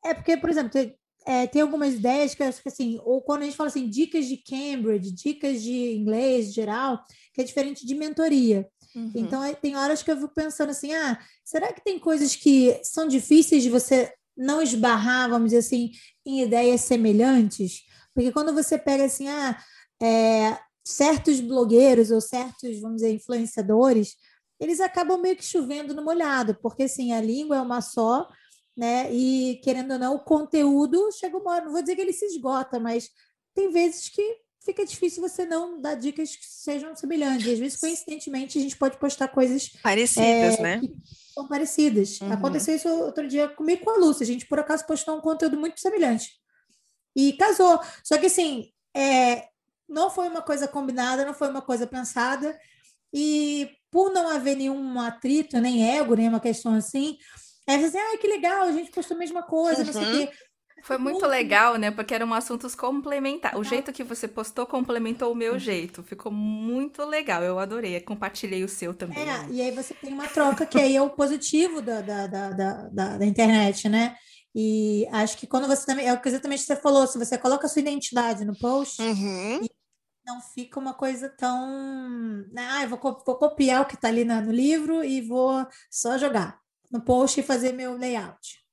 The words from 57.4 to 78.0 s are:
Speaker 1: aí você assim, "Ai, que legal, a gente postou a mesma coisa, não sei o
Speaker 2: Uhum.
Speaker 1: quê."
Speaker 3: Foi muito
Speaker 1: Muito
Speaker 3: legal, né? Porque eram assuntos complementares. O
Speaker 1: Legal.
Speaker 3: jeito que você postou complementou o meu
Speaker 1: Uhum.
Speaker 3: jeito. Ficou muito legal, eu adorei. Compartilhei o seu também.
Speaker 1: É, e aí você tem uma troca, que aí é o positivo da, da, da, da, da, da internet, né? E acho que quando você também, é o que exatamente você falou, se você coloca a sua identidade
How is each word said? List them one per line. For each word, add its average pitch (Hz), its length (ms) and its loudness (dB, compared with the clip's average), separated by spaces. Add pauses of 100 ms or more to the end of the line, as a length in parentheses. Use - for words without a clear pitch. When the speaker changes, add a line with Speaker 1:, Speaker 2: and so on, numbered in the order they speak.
Speaker 1:
aí 277 120 4
você 320 180 0
assim, - 20 -
"Ai, 440 180 -2
que 440 100 -2
legal, 381 380 2
a 349 80 2
gente 320 180 -6
postou 339 240 -6
a 339 40 -8
mesma 349 240 -6
coisa, 320 420 0
não - 80 -6
sei - 120 -2
o 220 40 0
Speaker 2:
Uhum. - 20 0
Speaker 1:
quê." 277 180 0 (520)
Speaker 3:
Foi 262 160 -4
muito 262 160 -2
Speaker 1:
Muito 381 120 -2
Speaker 3:
legal, 240 520 4
né? 214 140 -2
Porque 214 220 -6
eram 226 200 -2
assuntos 240 420 -6
complementares. 277 840 -4
O 214 60 -4
Speaker 1:
Legal. 208 60 -6
Speaker 3:
jeito 269 240 -4
que 262 100 -10
você 233 240 -10
postou 220 400 -8
complementou 240 640 -4
o 240 40 -4
meu 226 180 -4
Speaker 1:
Uhum. 262 60 -4
Speaker 3:
jeito. 180 440 -6
Ficou 208 280 -12
muito 220 720 -6
legal, 294 380 -4
eu 180 160 -2
adorei. 196 420 -6
Compartilhei 190 600 -8
o 190 60 -6
seu 180 240 -8
também. 190 540 -8
Speaker 1:
É, - 40 -12
e 247 100 -6
aí 247 100 -4
você 262 220 -10
tem 269 200 -14
uma 285 140 -10
troca, 294 380 0
que 302 140 2
aí 269 160 4
é 269 60 4
o 285 100 2
positivo 302 720 0
da, 220 200 -6
da, 202 260 -6
da, 196 240 -6
da, 196 380 -4
da, 196 300 -4
da 202 60 2
internet, 214 640 4
né? 226 280 2 (380)
E 214 580 0
acho 220 260 -2
que - 100 -14
quando 269 200 0
você 277 180 0
também, 269 220 -2
é 247 60 4
o 247 80 -2
que 277 80 -2
exatamente 269 340 -4
você 285 120 -2
falou, 277 320 4
se 262 100 -6
você 240 200 -4
coloca 277 300 0
a - 20 -2
sua 294 120 0
identidade 240 640 -2